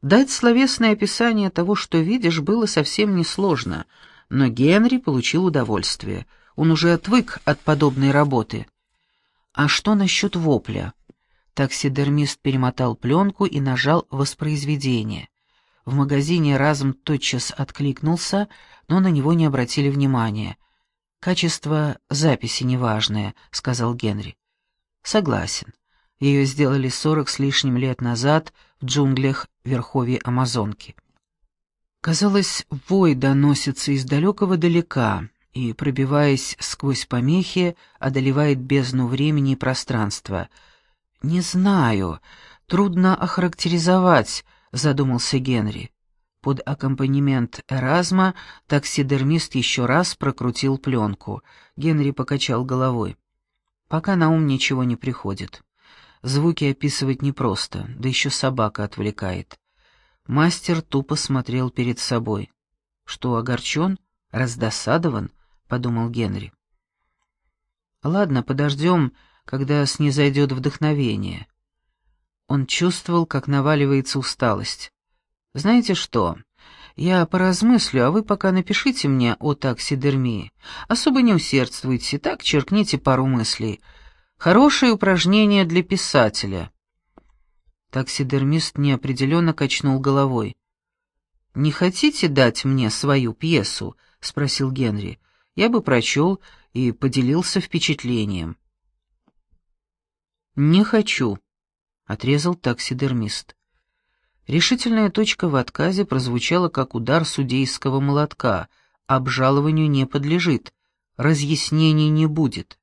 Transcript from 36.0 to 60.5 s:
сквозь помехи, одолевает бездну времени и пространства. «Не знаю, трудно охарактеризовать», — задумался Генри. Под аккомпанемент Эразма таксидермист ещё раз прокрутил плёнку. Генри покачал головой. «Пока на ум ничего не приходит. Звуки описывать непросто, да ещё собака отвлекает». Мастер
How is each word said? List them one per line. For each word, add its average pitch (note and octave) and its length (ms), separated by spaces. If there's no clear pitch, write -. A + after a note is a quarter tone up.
сквозь - 460
помехи, E3+ 720
одолевает C3+ 600
бездну B2+ 480
времени C#3 460
и C3 40
пространства. A2 960
«Не E3+ 180
знаю, C#3 800
трудно F#3 500
охарактеризовать», — F3 1300
задумался C3 640
Генри. B2 540
Под C#3 240
аккомпанемент C3+ 1040
Эразма F3 640
таксидермист C#3+ 880
ещё B2 320
раз D#3+ 280
прокрутил C3+ 600
плёнку. G#2+ 640
Генри D3 340
покачал C3 560
головой. B2+ 500
«Пока F3 260
на E3 140
ум D#3+ 180
ничего C3 380
не A#2+ 120
приходит. G2 640
Звуки D3 400
описывать C3+ 560
непросто, B2 680
да B2 100
ещё C3+ 220
собака A#2+ 540
отвлекает». G2+ 760
Мастер E3 540